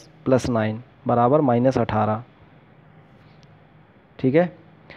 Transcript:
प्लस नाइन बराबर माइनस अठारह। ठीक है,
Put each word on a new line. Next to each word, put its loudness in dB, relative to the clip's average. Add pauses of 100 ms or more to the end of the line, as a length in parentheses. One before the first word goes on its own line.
(240)
प्लस 0
नाइन -4 (240)
बराबर 2
माइनस 0
अठारह। -2 (2000)
ठीक -2
है, 0 (440)